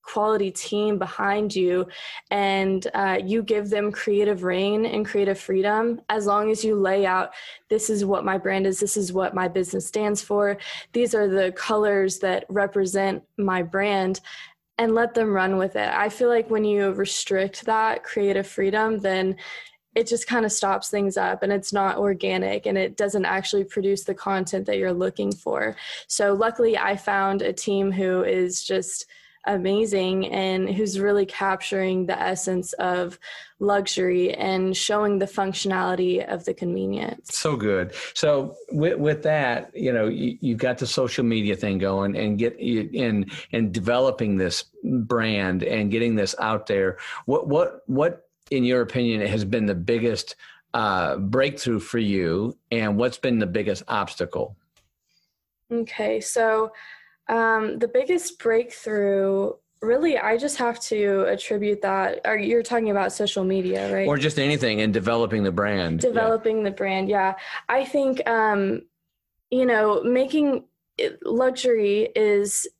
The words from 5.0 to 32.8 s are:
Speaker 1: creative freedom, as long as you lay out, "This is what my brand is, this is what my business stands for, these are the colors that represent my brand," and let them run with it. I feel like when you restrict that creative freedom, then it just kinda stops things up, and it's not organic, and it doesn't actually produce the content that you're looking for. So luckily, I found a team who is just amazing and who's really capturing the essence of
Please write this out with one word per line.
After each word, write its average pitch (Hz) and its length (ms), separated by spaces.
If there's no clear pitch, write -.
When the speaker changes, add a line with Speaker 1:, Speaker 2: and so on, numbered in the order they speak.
Speaker 1:
creative 196 340
freedom, 214 720
as 208 180
long 208 240
as 220 140
you 220 120
lay 196 280
out, 185 240
"This 220 220
is 202 140
what 196 200
my 190 140
brand 190 280
is, 190 120
this 202 180
is 185 160
what 185 220
my 185 140
business 185 380
stands 208 360
for, 208 340
these 240 220
are 208 140
the 190 240
colors 202 680
that 190 280
represent 196 760
my 185 260
brand," 190 580
and 226 160
let 233 200
them 220 180
run 190 240
with 185 180
it. - 160
I - 20
feel 240 200
like 226 220
when 214 140
you 202 280
restrict 196 720
that 220 400
creative 196 420
freedom, 214 540
then 190 360
it 233 120
just 233 220
kinda 226 220
stops 196 400
things 202 260
up, 190 260
and 196 80
it's 202 220
not 196 240
organic, 190 680
and 101 100
it 95 220
doesn't 101 260
actually 190 400
produce 196 400
the 196 100
content 190 520
that 208 100
you're 190 160
looking 185 400
for. - 420
So 202 280
luckily, 226 420
I 196 200
found 196 440
a 196 140
team 196 380
who 185 300
is 185 400
just - 440
amazing 190 800
and 190 420
who's 196 300
really 202 260
capturing 190 800
the 180 160
essence 185 540
of 180 440